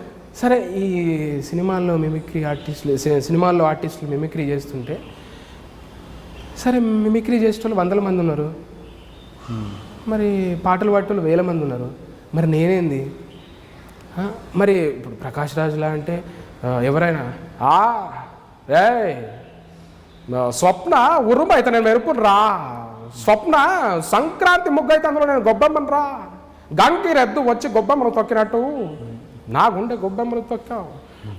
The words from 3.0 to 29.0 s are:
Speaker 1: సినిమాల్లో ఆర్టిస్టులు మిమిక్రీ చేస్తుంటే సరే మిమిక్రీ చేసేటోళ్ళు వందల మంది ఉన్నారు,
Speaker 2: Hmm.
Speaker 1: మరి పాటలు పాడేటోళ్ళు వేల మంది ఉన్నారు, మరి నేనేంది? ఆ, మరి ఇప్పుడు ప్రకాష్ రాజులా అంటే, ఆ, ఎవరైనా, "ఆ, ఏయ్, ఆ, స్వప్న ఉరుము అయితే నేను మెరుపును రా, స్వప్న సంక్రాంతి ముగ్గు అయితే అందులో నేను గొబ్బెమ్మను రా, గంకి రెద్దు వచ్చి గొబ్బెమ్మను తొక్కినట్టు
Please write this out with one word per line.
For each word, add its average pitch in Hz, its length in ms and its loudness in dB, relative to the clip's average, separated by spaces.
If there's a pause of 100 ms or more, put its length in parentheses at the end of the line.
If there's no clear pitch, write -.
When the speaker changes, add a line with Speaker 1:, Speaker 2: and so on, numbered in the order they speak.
Speaker 1:
సినిమాల్లో 170 460 2
ఆర్టిస్టులు 156 460 -2
మిమిక్రీ 156 320 -4
చేస్తుంటే 139 560 -6 (1600)
సరే 247 220 2
మిమిక్రీ 220 600 2
చేసేటోళ్ళు 220 400 0
వందల 185 200 2
మంది 190 200 0
ఉన్నారు, 156 500 -2 (800)
Speaker 2:
Hmm. 107 600 -12
Speaker 1:
మరి 196 560 0
పాటలు 185 260 2
పాడేటోళ్ళు 202 320 0
వేల 165 180 2
మంది 170 220 -2
ఉన్నారు, 127 280 -6 (440)
మరి 160 120 2
నేనేంది? 156 640 0 (1040)
ఆ, 202 140 -4 (240)
మరి 196 180 4
ఇప్పుడు 139 420 -2
ప్రకాష్ 143 420 -6
రాజులా 156 300 -2
అంటే, 156 360 -6 (420)
ఆ, 123 160 0
ఎవరైనా, 143 520 0 (280)
"ఆ, 190 460 2 (600)
ఏయ్, 196 460 4 (1200)
ఆ, 123 140 0
స్వప్న 240 760 2
ఉరుము 294 280 4
అయితే 254 160 4
నేను 233 140 2
మెరుపును 233 380 2
రా, 202 380 4 (640)
స్వప్న 214 300 2 (580)
సంక్రాంతి 349 580 2
ముగ్గు 294 220 2
అయితే 311 160 4
అందులో 294 180 2
నేను 277 140 2
గొబ్బెమ్మను 277 480 2
రా, 277 360 -2 (500)
గంకి 311 400 4
రెద్దు 262 260 2
వచ్చి 240 340 0
గొబ్బెమ్మను 240 360 2
తొక్కినట్టు 233 760 0 (600)